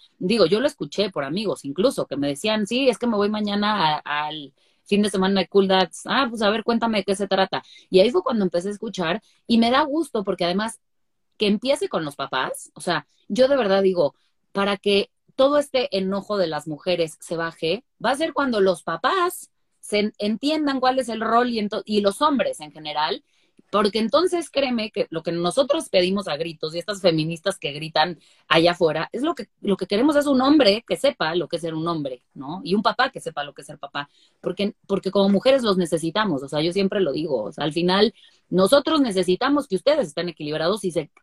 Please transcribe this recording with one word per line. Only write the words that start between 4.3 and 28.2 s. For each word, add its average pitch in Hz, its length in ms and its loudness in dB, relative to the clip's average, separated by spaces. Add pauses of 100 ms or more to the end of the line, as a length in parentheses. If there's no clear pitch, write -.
fin 208 180 0
de 208 80 -2
semana 196 300 0
de 175 80 -4
Cool 196 200 4
Dance". 185 380 0
"Ah, 254 220 0
pues 226 140 -8
a 202 80 4
ver, 220 140 -2
cuéntame 226 340 0
de 196 60 -2
qué 196 120 0
se 196 120 -4
trata". 190 340 0 (280)
Y 185 100 6
ahí 220 100 6
fue 349 120 2
cuando 220 220 0
empecé 175 240 -2
a 208 40 -6
escuchar, 196 500 -4 (240)
y 226 120 4
me 233 120 4
da 269 140 4
gusto 277 400 -2
porque 180 200 -2
además 196 360 -2 (560)
que 214 100 0
empiece 269 420 2
con 170 160 -4
los 147 120 -8
papás, 139 580 -6
o 151 60 -18
sea, 165 260 -2 (220)
yo 254 200 4
de 285 80 2
verdad 196 260 2
digo, 180 320 2 (380)
para 202 240 -2
que 202 340 0 (260)
todo 285 220 4
este 254 380 -2
enojo 196 400 -4
de 185 100 0
las 156 220 -6
mujeres 165 520 -4
se - 160 -8
baje, 165 480 -4 (200)
va 233 60 2
a 277 60 0
ser 320 180 -4
cuando 254 260 0
los 190 220 2
papás 349 680 -2 (300)
se - 200 -4
en-, 208 180 0
entiendan 269 600 -2
cuál 254 180 0
es 240 100 -12
el 220 120 -6
rol 233 300 2
y 226 80 -2
ento-, 208 280 -4
y 208 160 0
los 202 200 -4
hombres 233 380 0
en 151 120 -16
general, 156 520 -4 (460)
porque 214 300 2
entonces 320 500 0
créeme 240 400 -2
que - 200 -4
lo 160 120 -6
que 170 100 -6
nosotros 254 580 0
pedimos 190 380 2
a 151 80 -4
gritos 160 380 -8
y 175 40 -8
estas 196 220 -8
feministas 165 580 0
que 147 140 -8
gritan 156 460 -2 (300)